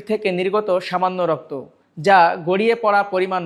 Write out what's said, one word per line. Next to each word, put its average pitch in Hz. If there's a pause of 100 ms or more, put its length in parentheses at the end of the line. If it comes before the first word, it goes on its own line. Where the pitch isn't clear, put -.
থেকে 214
নির্গত 190 (100)
সামান্য 185
রক্ত, 160 (460)
যা 185 (260)
গড়িয়ে 208
পড়া 208
পরিমাণ 185